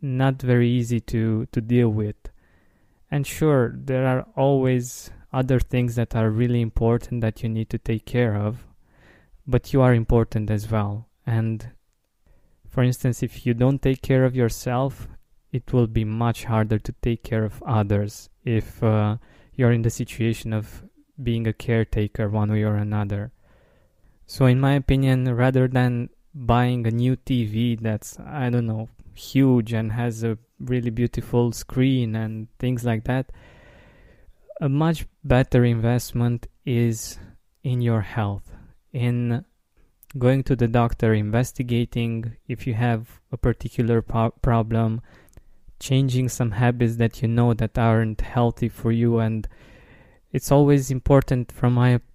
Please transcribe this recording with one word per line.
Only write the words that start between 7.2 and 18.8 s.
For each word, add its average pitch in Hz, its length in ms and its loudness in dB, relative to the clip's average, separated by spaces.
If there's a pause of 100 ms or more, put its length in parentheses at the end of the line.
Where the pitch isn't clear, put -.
you 113 60 -4
need 110 200 -4
to 117 80 -6
take 113 280 -4
care 117 320 0
of, 107 280 -4 (800)
but 123 280 -2
you 135 80 6
are 127 120 6
important 113 560 2
as 107 220 -2
well. 107 380 -4 (180)
And 113 440 -4 (1000)
for 127 140 0
instance, 127 380 0
if - 240 -8
you 123 80 2
don't 131 280 2
take 135 200 0
care 131 220 2
of 127 100 2
yourself, 123 760 -2 (420)
it - 220 -6
will 120 140 4
be 110 180 -2
much 113 400 -2
harder 110 340 0
to - 120 -10 (100)
take 117 220 -2
care 110 200 -2
of 104 200 -6
others 104 640 -2 (160)
if, 113 360 -2